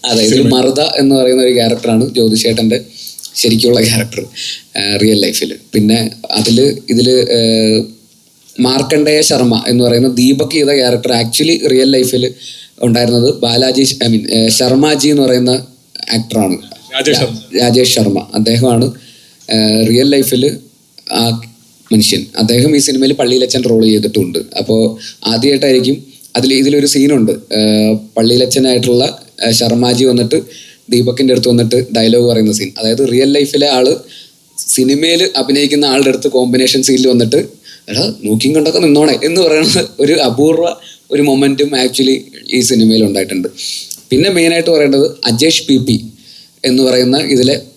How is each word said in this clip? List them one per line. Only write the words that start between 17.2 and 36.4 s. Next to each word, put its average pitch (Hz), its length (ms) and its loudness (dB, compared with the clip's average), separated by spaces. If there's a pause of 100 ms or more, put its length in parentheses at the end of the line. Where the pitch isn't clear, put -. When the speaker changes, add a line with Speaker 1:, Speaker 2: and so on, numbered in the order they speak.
Speaker 1:
രാജേഷ് 123 360 2
ശർമ്മ. 101 400 0
അദ്ദേഹമാണ്, 117 580 0 (580)
ഏഹ്, 110 380 0
റിയൽ 127 200 2
ലൈഫിൽ 135 480 0 (560)
ആ 117 280 -2 (520)
മനുഷ്യൻ. 107 340 0 (120)
അദ്ദേഹം 123 380 2
ഈ - 20 4
സിനിമയിൽ 135 340 0
പള്ളിയിലച്ചൻ 127 580 0
റോൾ 113 140 2
ചെയ്തിട്ടുണ്ട്. 107 540 0 (200)
അപ്പോ 110 400 -2 (280)
ആദ്യമായിട്ടായിരിക്കും 131 800 0 (300)
അതിൽ, 131 180 0
ഇതിലൊരു 143 320 2
സീനുണ്ട്. 135 460 2
ഏഹ്, 107 680 0 (180)
പള്ളിയിലച്ചനായിട്ടുള്ള, 123 1000 0 (260)
ഏഹ്, 113 80 0
ശർമാജി 120 520 0
വന്നിട്ട് 123 640 -2 (200)
ദീപകിന്റെ 123 440 0
അടുത്ത് 123 160 0
വന്നിട്ട് 120 460 0
ഡയലോഗ് 113 320 2
പറയുന്ന 110 260 2
സീൻ. 95 260 -6
അതായത് 117 340 -2
റിയൽ 135 200 2
ലൈഫിലെ 143 380 0
ആള് 127 260 2 (720)
സിനിമയിൽ 160 680 0
അഭിനയിക്കുന്ന 143 480 0
ആളുടെ 135 240 2
അടുത്ത് 127 200 -2
കോമ്പിനേഷൻ 127 540 0